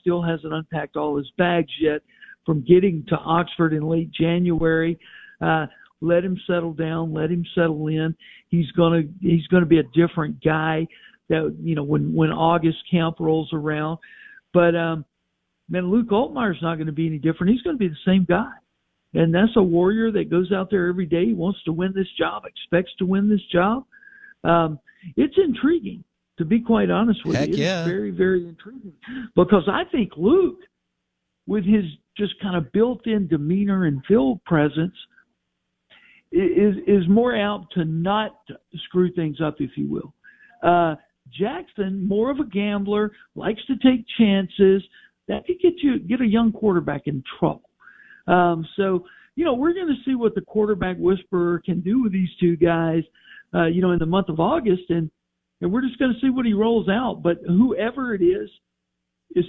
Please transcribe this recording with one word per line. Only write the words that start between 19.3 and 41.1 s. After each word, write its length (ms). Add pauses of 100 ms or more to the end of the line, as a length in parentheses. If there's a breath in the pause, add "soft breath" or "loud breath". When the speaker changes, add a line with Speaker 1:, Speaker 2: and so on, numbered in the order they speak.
Speaker 1:
that's 240
a 60
warrior 480
that 180
goes 220
out 200
there 180
every 180
day. 200
He 80
wants 320
to 60
win 220
this 240
job, 280
expects 520
to 80
win 220
this 240
job. 320 (580 loud breath)
Um, 380 (360 loud breath)
it's 220
intriguing, 640 (340)
to 80
be 140
quite 320
honest 340
with 120
Speaker 2:
Heck 100
Speaker 1:
you. 60
It's 80
Speaker 2:
yeah. 240
Speaker 1:
very, 260
very 380
intriguing. 460 (420 loud breath)
Because 320
I 240
think 240
Luke, 420 (880)
with 180
his 200 (340)
just 240
kind 140
of 160
built-in 560
demeanor 580
and 200
field 380
presence, 500 (1400 soft breath)
i-, 40
is, 380 (100)
is 220
more 280
apt 380
to 100
not 540 (480)
screw 260
things 300
up, 160
if 180
you 140
will. 240 (480 soft breath)
Uh, 320 (440)